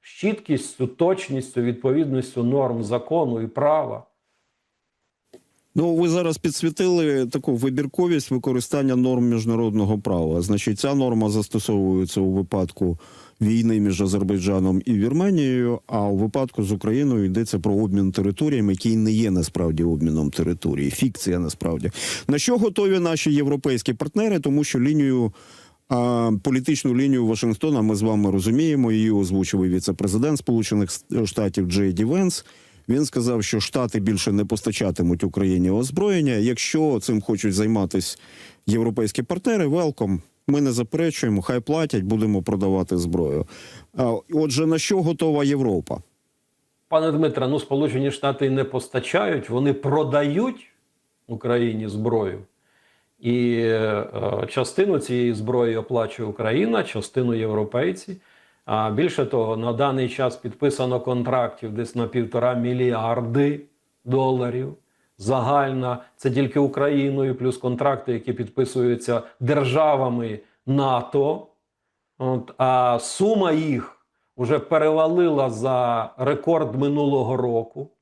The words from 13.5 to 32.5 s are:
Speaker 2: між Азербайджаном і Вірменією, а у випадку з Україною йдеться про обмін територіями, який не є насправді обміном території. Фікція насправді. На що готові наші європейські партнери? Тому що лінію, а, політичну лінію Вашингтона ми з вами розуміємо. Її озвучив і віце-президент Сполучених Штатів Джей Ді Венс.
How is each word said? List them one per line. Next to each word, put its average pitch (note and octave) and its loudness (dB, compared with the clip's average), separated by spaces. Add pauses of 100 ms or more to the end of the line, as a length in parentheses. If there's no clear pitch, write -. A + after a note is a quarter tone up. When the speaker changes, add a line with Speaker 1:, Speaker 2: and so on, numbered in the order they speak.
Speaker 2:
між G2 0
Азербайджаном F#2+ 2
і B2 0
Вірменією, B2+ 2
а A2 -2
у G2+ 0
випадку A2 0
з F#2+ -2
Україною A2 2
йдеться G2 0
про G#2 0
обмін G2 2
територіями, G#2 0
який A2+ 0
не A2 2
є A2 2
насправді E2+ 0
обміном D#2+ 0
території. D#2+ -2
Фікція F#2+ -2
насправді. E2 -4 (360)
На C#3+ 2
що B3 2
готові G3+ 2
наші E3 2
європейські C#3 0
партнери? G3 0
Тому C#3+ 2
що C#3 -2
лінію, C3 2 (560)
а, A#2+ 2 (120)
політичну C3 0
лінію C3 2
Вашингтона A#2 0
ми G#2+ 2
з G2+ -2
вами G#2 2
розуміємо. A#2+ 2
Її A2 2
озвучив F#2+ 2
і F#2 2
віце-президент G2+ 0
Сполучених G#2+ 0 (360)
Штатів G2 -2
Джей F#2+ 2
Ді G2+ 0
Венс. F3+ 0 (440)